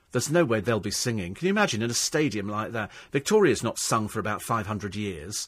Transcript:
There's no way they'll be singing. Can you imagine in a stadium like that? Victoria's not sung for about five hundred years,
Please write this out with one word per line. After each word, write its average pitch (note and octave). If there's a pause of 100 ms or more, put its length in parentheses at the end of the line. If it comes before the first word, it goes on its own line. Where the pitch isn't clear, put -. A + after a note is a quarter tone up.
(120)
There's B2
no E3+
way A2
they'll A2
be G#2
singing. G2
Can E3+
you G3
imagine G#3
in A3+
a A#2
stadium A2
like G#2
that? A2 (200)
Victoria's D3+
not A2+
sung A2
for A2
about G#2
five A2
hundred G2+
years, G2